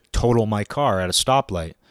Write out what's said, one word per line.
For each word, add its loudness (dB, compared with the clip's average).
total 2
my -2
car 0
at -2
a -2
stoplight. 0